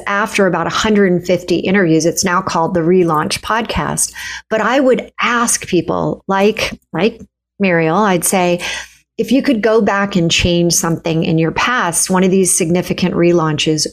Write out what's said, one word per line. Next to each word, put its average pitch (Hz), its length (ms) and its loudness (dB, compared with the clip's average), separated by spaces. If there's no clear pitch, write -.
after 202 380 0
about 170 220 0
a - 160 -4
hundred 202 280 4
and 175 140 0
fifty 175 320 0
interviews, 165 480 2
it's 165 180 0
now 175 180 0
called 165 320 -2
the 175 80 0
Relaunch 170 600 2
Podcast. 170 720 -4
But 220 120 -2
I 240 180 2
would 254 400 2
ask 233 480 -2
people 170 600 -2
like, 196 520 -2
like 208 280 -2
Muriel, 170 380 2
I'd 214 260 0
say, 175 380 0
"If 220 160 -4
you 269 120 2
could 226 180 0
go 226 180 4
back 202 360 0
and 170 160 2
change 170 420 2
something 165 500 -2
in 165 140 0
your 160 140 2
past, 208 580 -2
one 185 140 2
of 190 80 2
these 190 260 2
significant 175 560 -2
relaunches, 160 800 2